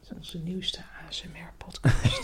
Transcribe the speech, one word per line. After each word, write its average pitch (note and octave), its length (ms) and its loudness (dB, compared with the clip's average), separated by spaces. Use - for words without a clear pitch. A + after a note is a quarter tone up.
Dat - 100 -20
is - 60 -10
onze - 220 -10
nieuwste F#3 400 -4
A - 320 -14
S - 120 -8
M F3 140 -12
R-podcast. - 880 4